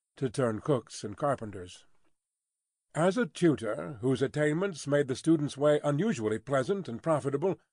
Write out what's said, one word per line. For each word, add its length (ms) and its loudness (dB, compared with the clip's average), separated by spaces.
to 120 -2
turn 320 0
cooks 440 -2
and 120 -8
carpenters. 680 -4
As 220 2
a 80 2
tutor, 760 0
whose 200 2
attainments 640 0
made 220 2
the 80 -2
student's 420 2
way 240 4
unusually 560 0
pleasant 500 -2
and 140 -8
profitable, 560 0